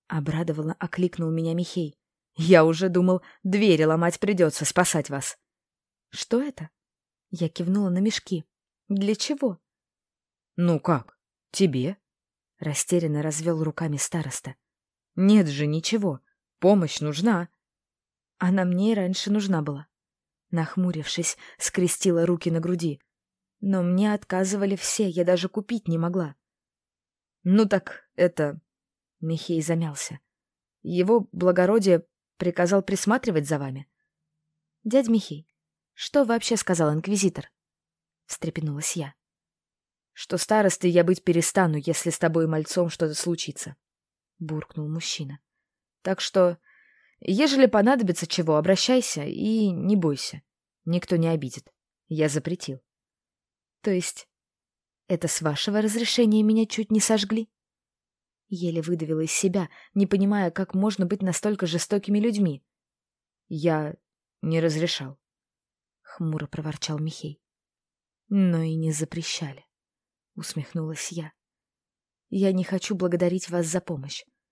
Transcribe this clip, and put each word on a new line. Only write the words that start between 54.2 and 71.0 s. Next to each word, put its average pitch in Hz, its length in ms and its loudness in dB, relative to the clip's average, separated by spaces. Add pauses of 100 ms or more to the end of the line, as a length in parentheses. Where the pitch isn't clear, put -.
это 170 220 -2
с - 140 -4
вашего 180 400 0
разрешения 214 600 2
меня 220 220 4
чуть 220 260 -4
не 214 100 4
сожгли?» 220 500 0 (960)
Еле 170 320 -2
выдавила 160 400 -2
из 160 120 -2
себя, 185 360 0 (240)
не 196 140 2
понимая, 196 440 2
как 190 220 -4
можно 190 320 0
быть 196 160 -2
настолько 190 460 -2
жестокими 196 520 0
людьми. 202 460 0 (840)
«Я 156 480 -2 (440)
не 160 200 -2
разрешал», 156 600 -2 (1000)
хмуро 156 260 -4
проворчал 151 520 -8
Михей. 156 420 -8 (880)
«Но 185 340 2
и 160 120 -2
не 160 180 0
запрещали», 151 720 -8 (680)
усмехнулась 156 800 -8